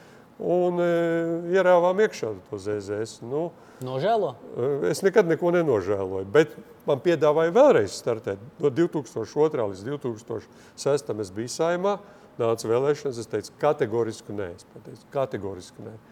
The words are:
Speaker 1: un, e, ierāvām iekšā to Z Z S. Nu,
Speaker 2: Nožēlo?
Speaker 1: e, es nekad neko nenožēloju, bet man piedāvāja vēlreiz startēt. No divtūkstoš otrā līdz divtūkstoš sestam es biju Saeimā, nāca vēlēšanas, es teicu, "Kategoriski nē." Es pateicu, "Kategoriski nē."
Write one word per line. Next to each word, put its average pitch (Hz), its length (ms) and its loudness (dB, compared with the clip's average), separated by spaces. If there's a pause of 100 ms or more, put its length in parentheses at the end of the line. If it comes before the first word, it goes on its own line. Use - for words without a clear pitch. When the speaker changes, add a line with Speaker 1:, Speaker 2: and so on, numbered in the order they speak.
(380)
Speaker 1:
un, 175 420 0
e, 170 720 0
ierāvām 180 480 6
iekšā 139 320 0 (180)
to 107 80 -8
Z 104 220 -4
Z 98 100 -10 (160)
S. - 160 -16
Nu, 147 300 -4 (280)
Speaker 2:
Nožēlo? 143 540 -2 (500)
Speaker 1:
e, 180 60 2
es 160 120 -2
nekad 196 260 4
neko 170 240 2
nenožēloju, 98 800 0
bet 151 240 4 (300)
man 139 140 0
piedāvāja 160 520 2
vēlreiz 180 440 6
startēt. 110 400 -4 (220)
No 147 100 0
divtūkstoš 139 680 -2
otrā 151 340 2
līdz 95 140 -12
divtūkstoš 120 580 -8 (340)
sestam 139 440 -2
es 98 100 -6
biju 110 180 -8
Saeimā, 180 500 -2 (400)
nāca 113 300 0
vēlēšanas, 135 500 0
es 113 80 -10
teicu, - 320 -6
"Kategoriski 117 760 -2
nē." 98 240 -8
Es - 180 -20
pateicu, - 380 -20
"Kategoriski 101 720 -6
nē." 110 120 -16 (180)